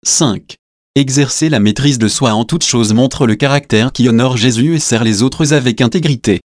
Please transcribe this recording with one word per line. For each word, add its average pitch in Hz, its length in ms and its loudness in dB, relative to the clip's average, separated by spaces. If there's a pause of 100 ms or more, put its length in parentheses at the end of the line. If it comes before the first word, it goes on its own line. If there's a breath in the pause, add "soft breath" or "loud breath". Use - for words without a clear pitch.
Cinq. - 500 -2 (380)
Exercer 135 540 0
la 135 120 0
maîtrise 127 380 0
de 110 100 2
soi 117 240 -2
en 110 120 0
toutes 165 200 -4
choses 110 280 0
montre 127 340 0
le 107 80 2
caractère 135 580 0
qui 123 180 2
honore 127 260 2
Jésus 123 380 0
et 156 60 -2
sert 117 240 -2
les 107 180 0
autres 143 320 0
avec 127 260 0
intégrité. 123 600 0 (180)